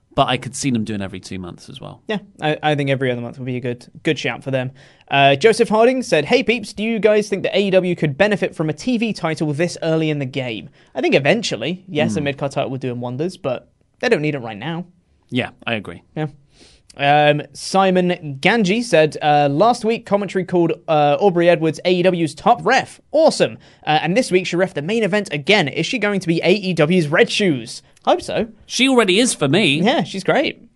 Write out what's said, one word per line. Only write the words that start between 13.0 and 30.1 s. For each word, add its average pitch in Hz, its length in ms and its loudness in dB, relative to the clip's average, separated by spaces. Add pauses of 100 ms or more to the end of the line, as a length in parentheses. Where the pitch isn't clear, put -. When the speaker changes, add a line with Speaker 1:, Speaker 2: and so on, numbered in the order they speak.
Speaker 2:
wonders, 135 340 -6
but - 340 -8 (300)
they 247 80 -2
don't 185 140 0
need 151 120 -2
it 143 40 -6
right 113 180 -10
now. 165 300 -8 (420)
Speaker 1:
Yeah, 123 220 -4 (160)
I 117 80 -4
agree. 95 280 -10 (140)
Speaker 2:
Yeah. 156 120 -4 (680)
Um, 147 440 4 (100)
Simon 180 880 0
Ganji 214 420 2
said, 156 380 2
uh, 147 320 4
"Last 220 320 2
week, 226 220 -2
commentary 196 400 -2
called, 170 260 2 (160)
uh, 147 320 4
Aubrey 175 300 2
Edwards 160 340 2
A 185 80 2
E 180 100 2
W's 170 320 0
top 240 300 2
ref. 240 380 0 (100)
Awesome. 202 460 2 (280)
Uh, 151 140 2
and 165 160 -2
this 254 140 0
week, 185 160 2
she 175 100 -4
ref 180 160 0
the 147 80 -6
main 214 220 -2
event 202 280 -2
again. 156 380 2
Is - 160 -2
she 175 140 -4
going 202 220 -2
to - 60 -8
be 165 160 0
A 170 120 4
E 190 180 -2
W's 165 360 2
Red 156 220 4
Shoes?" 139 520 -2 (240)
Hope 349 160 2
so. 214 260 -4 (160)
Speaker 1:
She - 240 0
already 214 300 4
is 247 160 2
for 143 140 -2
me. 156 340 2
Speaker 2:
Yeah, 240 220 2
she's 185 200 -8